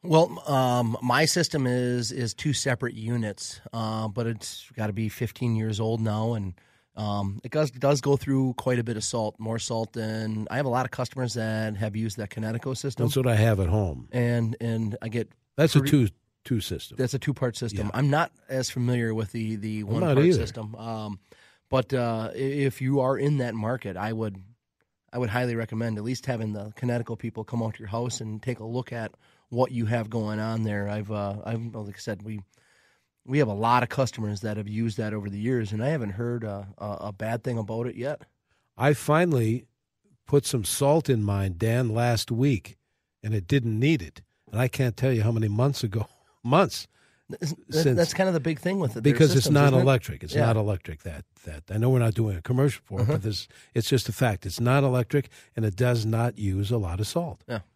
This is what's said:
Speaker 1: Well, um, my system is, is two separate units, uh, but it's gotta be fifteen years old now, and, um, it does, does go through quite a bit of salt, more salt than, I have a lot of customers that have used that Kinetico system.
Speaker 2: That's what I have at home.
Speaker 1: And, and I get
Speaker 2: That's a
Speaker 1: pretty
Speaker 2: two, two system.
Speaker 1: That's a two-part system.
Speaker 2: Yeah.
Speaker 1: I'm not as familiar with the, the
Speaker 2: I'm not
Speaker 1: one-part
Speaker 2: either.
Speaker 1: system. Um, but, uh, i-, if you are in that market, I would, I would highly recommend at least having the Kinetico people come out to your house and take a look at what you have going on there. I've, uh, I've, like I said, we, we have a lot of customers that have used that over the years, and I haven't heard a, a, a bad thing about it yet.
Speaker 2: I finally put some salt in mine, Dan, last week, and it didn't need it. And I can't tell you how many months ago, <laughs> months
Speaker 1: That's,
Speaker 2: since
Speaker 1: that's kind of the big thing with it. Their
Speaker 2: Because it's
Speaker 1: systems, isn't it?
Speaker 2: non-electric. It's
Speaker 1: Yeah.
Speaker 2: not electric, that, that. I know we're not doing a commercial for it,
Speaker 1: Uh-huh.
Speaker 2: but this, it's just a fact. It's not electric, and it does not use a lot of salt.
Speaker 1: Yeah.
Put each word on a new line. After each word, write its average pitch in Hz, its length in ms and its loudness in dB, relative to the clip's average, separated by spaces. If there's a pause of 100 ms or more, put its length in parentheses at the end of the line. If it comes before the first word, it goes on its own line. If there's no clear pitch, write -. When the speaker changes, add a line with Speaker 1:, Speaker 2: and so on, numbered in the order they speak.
Speaker 1:
Well, 170 360 4 (100)
um, 123 520 2
my 127 240 4
system 156 400 0
is, 123 460 0
is 120 240 -4
two 147 180 -2
separate 127 400 -2
units, 110 680 -6 (140)
uh, 110 340 -4
but 113 200 -4
it's - 480 -8
gotta 107 180 -2
be 107 160 -2
fifteen 117 460 -2
years 110 240 -2
old 113 200 0
now, 110 340 0
and, 98 200 -6 (420)
um, 101 480 -4
it 123 80 -12
does, 151 200 0
does 139 280 2
go 139 160 2
through 135 380 0
quite 127 260 0
a 117 40 -2
bit 113 140 -4
of 104 60 -6
salt, 110 360 -4
more 110 200 -4
salt 113 340 -4
than, 110 580 -4
I 120 60 -2
have 143 100 0
a - 20 0
lot 123 160 2
of 120 60 -8
customers 127 420 -4
that 110 440 -2
have 107 180 -4
used 110 220 -4
that 104 120 -6
Kinetico 117 480 -4
system. 123 300 -2
Speaker 2:
That's 143 100 0
what 123 100 2
I 113 80 4
have 107 240 6
at 92 100 2
home. 85 420 0
Speaker 1:
And, 120 500 0
and 113 400 -2
I 113 80 -8
get 113 220 -4 (260)
Speaker 2:
That's 151 180 4
a 147 40 10
Speaker 1:
pretty 135 280 6
Speaker 2:
two, - 60 -2 (300)
two 113 180 -2
system. - 360 -8
Speaker 1:
That's 131 160 -2
a 135 60 -2
two-part 123 380 -2
system. 104 300 -4
Speaker 2:
Yeah. 95 100 -4
Speaker 1:
I'm 139 120 2
not 151 220 2 (180)
as 131 220 -2
familiar 120 420 0
with 110 180 -4
the, 110 260 -4
the 107 240 -6
Speaker 2:
I'm 104 60 -6
not 104 60 -2
Speaker 1:
one-part 151 320 4
Speaker 2:
either. 170 140 6
Speaker 1:
system. 107 360 -6
Um, 107 440 -8 (500)
but, 131 240 0
uh, 117 400 0
i-, - 40 -10
if 135 440 -2
you 135 200 2
are 131 160 2
in 147 220 2
that 120 140 -2
market, 110 440 -4
I 107 160 -4
would, 107 280 -6 (720)
I 123 60 -6
would 120 100 -2
highly 120 260 0
recommend 113 440 -4
at 104 40 -8
least 123 220 -6
having 110 280 -4
the 104 240 -10
Kinetico 120 400 -4
people 110 260 -8
come 117 180 -4
out 110 140 -2
to - 40 -20
your 110 100 -12
house 117 320 -4
and 110 200 -8
take 120 180 -6
a 107 60 -14
look 120 260 -6
at 117 200 -8 (380)
what 123 220 2
you 117 140 0
have 110 240 0
going 107 300 -2
on 110 240 -2
there. 104 260 -2
I've, 104 220 -6
uh, 101 240 -4 (100)
I've, 113 160 -4 (140)
like 104 200 -10
I - 40 -20
said, 101 240 -8
we, 107 180 -8 (840)
we 135 140 0
have 131 100 4
a 104 40 -2
lot 117 300 4
of 120 60 -4
customers 107 520 -2
that 107 160 -4
have 104 120 -8
used 110 280 -2
that 107 160 -4
over 104 160 -6
the 101 100 -8
years, 113 340 -2
and 107 100 -2
I 135 60 0
haven't 123 220 -2
heard 120 340 -4
a, 101 220 -8 (100)
a, 104 200 -8 (100)
a 104 60 -8
bad 113 300 -6
thing 120 140 -2
about 113 300 -4
it - 80 -8
yet. 135 260 -6 (560)
Speaker 2:
I 139 160 4
finally 139 720 2 (600)
put 143 200 4
some 117 180 0
salt 143 460 2
in 113 140 4
mine, 98 340 0
Dan, 113 360 2
last 117 380 0
week, 117 460 0 (460)
and 107 100 -2
it 98 140 -2
didn't 117 320 2
need 143 220 4
it. - 200 -14 (300)
And 107 100 -2
I 127 80 4
can't 127 260 0
tell 131 160 2
you 110 120 2
how 113 80 4
many 110 180 2
months 123 340 2
ago, 107 240 -2 (180)
<laughs> - 180 -20
months 151 440 2 (420)
Speaker 1:
That's, 160 240 -6 (160)
Speaker 2:
since 147 280 4
Speaker 1:
that's 170 160 2
kind 190 160 2
of 180 40 2
the 165 60 2
big 151 200 -2
thing 196 200 -2
with 135 180 0
it. 113 60 -8
Their 143 100 8
Speaker 2:
Because 151 180 8
it's 131 140 4
Speaker 1:
systems, 147 120 6
isn't 143 100 8
it? 135 40 8
Speaker 2:
non-electric. 127 520 4
It's 82 120 -6
Speaker 1:
Yeah. 147 100 4
Speaker 2:
not 113 120 4
electric, 101 460 -2
that, 80 220 -10 (200)
that. 78 240 -12
I 98 80 -4
know 117 120 4
we're 127 100 6
not 113 160 4
doing 107 220 0
a 85 40 -8
commercial 127 440 0
for 98 140 -6
it, 98 40 4
Speaker 1:
Uh-huh. 127 100 2
Speaker 2:
but 156 100 0
this, 104 240 -6 (260)
it's - 160 0
just 131 200 2
a 110 40 -6
fact. 110 320 0
It's 95 160 -8
not 131 240 4
electric, 127 440 0 (260)
and 113 100 0
it 101 100 0
does 123 300 2
not 113 320 0
use 98 340 0
a 120 60 2
lot 90 240 -2
of 107 60 -2
salt. 170 400 -4
Speaker 1:
Yeah. 107 120 -4 (160)